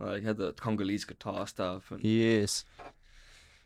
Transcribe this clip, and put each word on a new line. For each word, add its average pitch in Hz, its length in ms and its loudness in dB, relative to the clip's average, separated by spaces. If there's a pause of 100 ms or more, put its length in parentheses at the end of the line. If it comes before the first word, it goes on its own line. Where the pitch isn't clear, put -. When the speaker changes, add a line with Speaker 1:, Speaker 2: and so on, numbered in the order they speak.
Speaker 1:
Like, 101 220 -4
had 110 120 0
the 95 160 -2
Congolese 104 540 -2
guitar 98 420 -6
stuff. 95 420 -6
And 92 140 -8
Speaker 2:
Yes. 110 600 4 (1000)